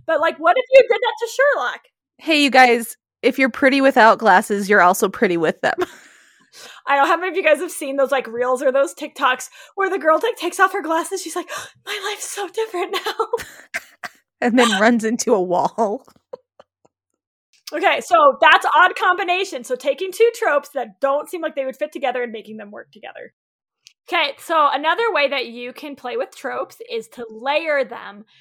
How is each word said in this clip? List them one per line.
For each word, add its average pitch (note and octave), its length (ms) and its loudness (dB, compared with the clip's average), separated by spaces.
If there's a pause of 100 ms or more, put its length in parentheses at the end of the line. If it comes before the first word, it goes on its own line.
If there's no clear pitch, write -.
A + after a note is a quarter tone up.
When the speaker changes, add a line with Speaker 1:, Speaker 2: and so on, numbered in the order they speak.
Speaker 1:
But, D#4+ 140 0
like, D#4+ 180 0
what E4 200 2
if B4 140 -2
you C5 100 10
did G#4+ 180 -2
that A#4 200 -4
to A4+ 80 -6
Sherlock? B4 520 -2 (380)
Speaker 2:
Hey, D4+ 240 2
you C#4 80 4
guys, A#3+ 460 4 (260)
if C4+ 160 2
you're C4+ 120 2
pretty C4+ 320 2
without A3+ 360 6
glasses, G3+ 500 2
you're G#3 140 6
also F#3 260 4
pretty F#3+ 280 0
with E3 260 -2
them. - 160 0
<laughs> - 1080 -14
Speaker 1:
I C#4 100 2
don't C#4 80 4
know D#4 60 2
how E4+ 80 2
many F#4 100 -6
of E4 80 -8
you F#4 80 -2
guys D4+ 160 4
have E4+ 100 -8
seen C#4 260 -8
those, C4+ 140 0
like, C4+ 160 -2
reels B3 360 -2
or C4+ 100 2
those C#4 220 0
TikToks C4 560 -4 (240)
where F#4+ 160 -2
the F4+ 80 -2
girl, D#4 240 2
like, A#4 140 -4
takes F4 220 -6
off F#4+ 140 2
her G4 100 -6
glasses. E4 400 -4
She's E4 140 -12
like, E4+ 120 -8 (180)
<gasps> - 200 -20
"My G#4 140 -8 (100)
life's G4+ 180 -10
so G4 200 -10
different F#4+ 440 -6
now." G4 340 -4 (480)
<laughs> - 40 -10 (600)
Speaker 2:
and A#3+ 180 2
then A3 220 2
runs A3+ 240 2
into A3+ 300 -2
a F#3+ 80 2
wall. F#3 680 -2
<laughs> - 60 -20 (1600)
Speaker 1:
Okay, D4+ 280 -2
so D4 400 2
that's E4 340 6
odd F4+ 220 4
combination. F4+ 640 -2
So B3+ 140 -6
taking C#4+ 340 -4
two A4+ 240 4
tropes D4 360 -2
that A#3 300 -8
don't C4+ 280 0
seem F4 120 -10
like D#4 140 -6
they C#4 100 -4
would C4 120 -8
fit D4+ 160 -6
together B3+ 300 -4
and A#3 100 -8
making A3 240 -16
them G#3 160 -18
work A3+ 180 -20
together. - 420 -18 (800)
Okay, D#4 260 -2
so D#4+ 340 0
another D#4+ 400 0
way C#4+ 160 0
that B3+ 180 -4
you A#3+ 260 -12
can C#4+ 220 -16
play A#3+ 220 -10
with C4 180 -6
tropes B3+ 440 -10 (120)
is A3+ 200 -8
to A#3+ 200 -16
layer C#4 540 -2
them. G#3 400 -14 (160)